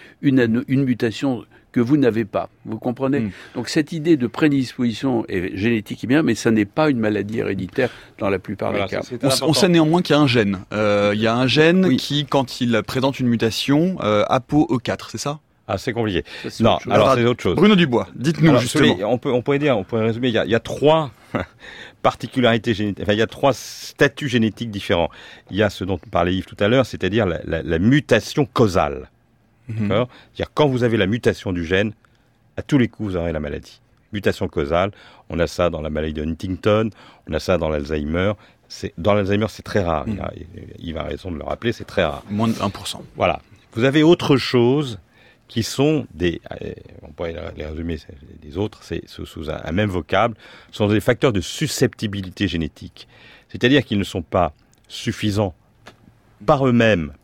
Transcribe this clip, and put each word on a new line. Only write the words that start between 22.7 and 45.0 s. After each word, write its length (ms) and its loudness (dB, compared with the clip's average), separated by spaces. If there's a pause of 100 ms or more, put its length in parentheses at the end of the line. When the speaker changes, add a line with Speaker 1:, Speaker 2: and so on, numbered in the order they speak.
Speaker 3:
génétiques, 300 -4
enfin, 120 0
il 40 -2
y 40 4
a 40 0
trois 260 0
statuts 760 -2
génétiques 420 0
différents. 400 0 (400)
Il 60 -6
y 80 2
a 60 2
ce 140 -8
dont 140 -4 (120)
parlait 240 0
Yves 100 -4
tout 160 -20
à 80 2
l'heure, 180 2
c'est-à-dire 400 -2
la, 180 -4
la, 180 -4
la 160 0
mutation 680 2
causale. 640 0 (580)
Speaker 2:
Mhm. 200 -4
Speaker 3:
D'accord ? 200 2 (240)
C'est-à-dire, 220 -6
quand 140 4
vous 160 0
avez 120 2
la 120 2
mutation 440 -2
du 120 -4
gène, 280 0 (640)
à 60 -8
tous 160 2
les 80 4
coups, 240 -6
vous 60 -2
aurez 160 -2
la 80 -4
maladie. 400 -10 (320)
Mutation 340 -2
causale, 460 0 (380)
on 100 -2
a 80 2
ça 200 0
dans 120 -8
la 100 -6
maladie 240 -4
de 80 -6
Huntington, 680 -2 (380)
on 40 -8
a 80 -2
ça 180 0
dans 100 -2
l'Alzheimer. 680 -2 (340)
C'est, 300 -12
dans 160 2
l'Alzheimer, 340 0
c'est 160 -16
très 180 -2
rare. 240 -2
Speaker 2:
Mhm. 80 -4
Speaker 3:
Il 60 -8
a, 120 -8 (460)
Yves 200 -10
a 40 -6
raison 300 -8
de 60 -8
le 60 -10
rappeler, 280 -4
c'est 120 -10
très 200 -2
rare. 260 -4
Speaker 2:
Moins 160 -2
de 160 0
un 80 -2
pour 160 -12
cent. 160 -10 (140)
Speaker 3:
Voilà. 240 0 (320)
Vous 100 -4
avez 220 4
autre 320 6
chose 640 2 (480)